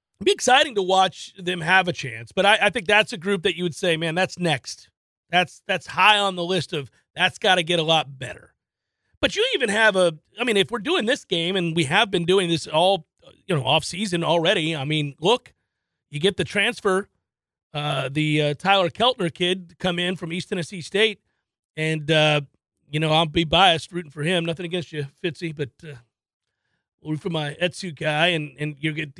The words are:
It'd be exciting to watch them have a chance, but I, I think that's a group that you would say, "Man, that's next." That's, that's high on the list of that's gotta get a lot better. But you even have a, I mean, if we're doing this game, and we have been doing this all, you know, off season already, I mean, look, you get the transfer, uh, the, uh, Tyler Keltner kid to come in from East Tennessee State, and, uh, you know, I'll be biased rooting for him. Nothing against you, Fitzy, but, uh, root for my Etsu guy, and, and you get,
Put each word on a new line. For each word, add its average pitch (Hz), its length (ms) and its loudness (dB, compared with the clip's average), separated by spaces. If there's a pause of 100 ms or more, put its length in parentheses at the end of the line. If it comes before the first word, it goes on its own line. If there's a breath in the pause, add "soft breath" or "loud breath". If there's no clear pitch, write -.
(200)
It'd 208 60 -6
be 392 60 4
exciting 269 440 2
to 196 60 0
watch 190 540 0
them 180 260 -6
have 180 260 4
a 165 40 -2
chance, 117 380 -10
but 185 160 2
I, 208 160 6
I 202 80 2
think 170 160 -4
that's 208 260 4
a 214 60 -8
group 185 240 -2
that 180 140 0
you 175 80 -4
would 165 100 -2
say, 175 220 0
"Man, 160 180 -2
that's 180 240 -2
next." 160 500 -4 (420)
That's, 175 360 -2
that's 185 220 -4
high 202 320 6
on 196 160 0
the 175 80 -4
list 175 280 -2
of 143 160 -8 (280)
that's 175 240 0
gotta 180 240 2
get 170 160 0
a - 20 -2
lot 151 380 0
better. - 340 -14 (640)
But 247 140 0
you 403 100 0 (100)
even 269 140 0
have 208 280 4
a, 170 200 4 (220)
I 233 60 -4
mean, 233 120 0
if 196 140 2
we're 233 80 -4
doing 262 280 -2
this 269 180 -2
game, 175 320 -2
and 170 180 -2
we 165 100 2
have 190 280 2
been 180 120 -2
doing 185 240 2
this 165 200 -4
all, 170 400 0 (400)
you 180 80 0
know, 131 80 -2
off 143 180 2
season 175 400 -4
already, 165 540 0
I 135 80 -6
mean, 147 340 -4
look, 214 340 0 (580)
you 147 100 -8
get 190 160 0
the 165 80 -2
transfer, 202 640 -2 (680)
uh, 147 340 -4
the, 151 320 2
uh, 147 140 0
Tyler 190 340 2
Keltner 202 460 0
kid 180 360 -2
to 180 60 -20
come 175 220 -2
in 180 160 -2
from 165 180 -8
East 180 160 -8
Tennessee 180 320 -6
State, 208 400 0 (560)
and, 156 320 -2
uh, 151 340 4 (460)
you 151 120 -4
know, 156 100 0
I'll 160 160 4
be 165 180 0
biased 165 460 4
rooting 170 220 -10
for 151 100 -10
him. 170 220 0
Nothing 170 220 -6
against 170 260 -6
you, 143 160 -6 (140)
Fitzy, 165 320 -6
but, 147 160 -8 (120)
uh, 147 140 -18 (1040)
root 156 180 -6
for 185 100 -6
my 147 300 -4
Etsu 175 340 -4
guy, 151 340 0
and, 151 300 -4
and 151 200 -6
you 156 140 -4
get, 151 280 -10